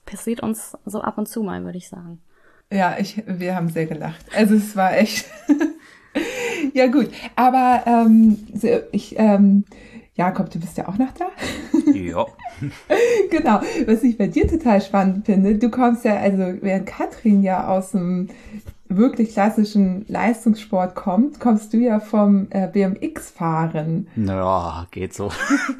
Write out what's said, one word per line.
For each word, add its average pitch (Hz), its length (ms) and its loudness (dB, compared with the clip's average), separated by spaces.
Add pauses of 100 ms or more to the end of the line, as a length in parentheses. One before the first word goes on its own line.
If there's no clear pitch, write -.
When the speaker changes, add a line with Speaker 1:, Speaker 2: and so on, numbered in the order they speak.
Speaker 1:
passiert 226 360 -8
uns - 440 -8
so 202 160 -8
ab - 160 -6
und 214 100 -6
zu 226 160 -8
mal, 180 220 -8
würde 180 140 -10
ich 180 100 -18
sagen. 170 320 -18 (500)
Speaker 2:
Ja, 185 280 0
ich, 202 280 -6
wir 180 300 -6
haben 170 140 -2
sehr 160 160 -4
gelacht. 156 400 -10 (100)
Also 208 200 4
es 208 200 -2
war 185 180 0
echt, - 300 0 (800)
<laughs> 453 720 -6
ja 254 140 4
gut. 240 200 2 (260)
Aber, 254 520 2
ähm, 226 680 6
so, 214 140 -2 (240)
ich, - 260 -6
ähm, 202 460 6 (500)
Jakob, 180 360 -2
du - 80 -8
bist - 200 -10
ja - 100 -8
auch 196 100 -8
noch 262 140 -2
da? 349 140 -8 (680)
Speaker 3:
Ja. 87 380 -2
Speaker 2:
<laughs> - 60 -20 (920)
Genau. 240 300 2 (260)
Was 220 160 2
ich 240 140 2
bei 196 120 0
dir 285 200 2
total 240 320 2
spannend 196 460 0
finde, 196 320 2
du 240 100 2
kommst 240 380 0
ja, 208 100 2
also 190 460 0
während 190 240 -2
Katrin 214 560 0
ja 185 260 0
aus 190 220 -2
dem 180 400 -2 (580)
wirklich 220 440 2
klassischen 202 760 0
Leistungssport 190 840 -2
kommt, 226 440 0
kommst 220 360 0
du - 20 2
ja 226 240 2
vom, 202 500 2
äh, - 180 -2
B-M-X-Fahren. 165 1500 -4
Speaker 3:
Na 98 220 -2
ja, 87 540 -2
geht 92 220 -8
so. 101 180 -6 (500)